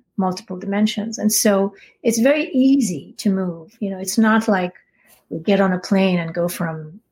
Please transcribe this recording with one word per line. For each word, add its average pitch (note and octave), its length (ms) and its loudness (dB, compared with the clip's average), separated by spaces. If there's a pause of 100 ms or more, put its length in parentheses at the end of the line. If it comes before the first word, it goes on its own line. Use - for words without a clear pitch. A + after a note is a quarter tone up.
(180)
multiple F#3 380 -4
dimensions. G#3 640 -2
And G#3 160 0
so G3 400 2 (300)
it's A#3 160 0
very D4 320 2
easy B3+ 680 2
to G3+ 140 0
move. F3 480 -4
You G3 100 -4
know, F#3+ 80 -8
it's F#3+ 220 -4
not A3 280 4
like F#3 260 0 (580)
we E3+ 80 -6
get G3 220 2
on F#3 120 2
a F3+ 60 -2
plane F#3+ 400 2
and E3 120 -6
go F3 160 -2
from D#3+ 520 -8 (120)